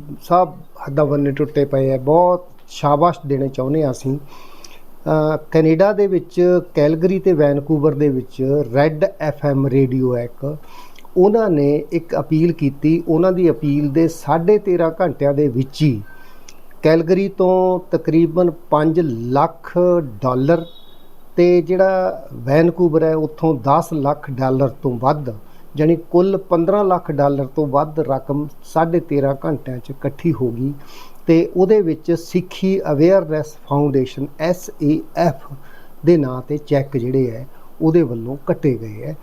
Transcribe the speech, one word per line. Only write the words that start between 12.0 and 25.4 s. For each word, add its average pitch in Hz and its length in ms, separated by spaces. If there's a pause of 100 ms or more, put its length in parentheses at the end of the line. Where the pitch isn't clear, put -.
ਅਪੀਲ 160 340
ਕੀਤੀ। 151 560
ਉਹਨਾਂ 170 240
ਦੀ 175 180
ਅਪੀਲ 147 380
ਦੇ 156 200
ਸਾਢੇ 170 500
ਤੇਰਾਂ 175 320 (100)
ਘੰਟਿਆਂ 143 340
ਦੇ 147 140
ਵਿੱਚ 127 340
ਹੀ 117 200 (800)
ਕੈਲਗਰੀ 170 460
ਤੋਂ 185 520 (100)
ਤਕਰੀਬਨ 165 600
ਪੰਜ 156 540
ਲੱਖ 135 760 (220)
ਡਾਲਰ 135 640 (720)
ਤੇ 175 260
ਜਿਹੜਾ 185 600 (120)
ਵੈਨਕੂਵਰ 156 680
ਹੈ, 160 140
ਉੱਥੋਂ 156 380
ਦਸ 139 380
ਲੱਖ 143 380
ਡਾਲਰ 131 380
ਤੋਂ 123 220
ਵੱਧ, 127 440 (420)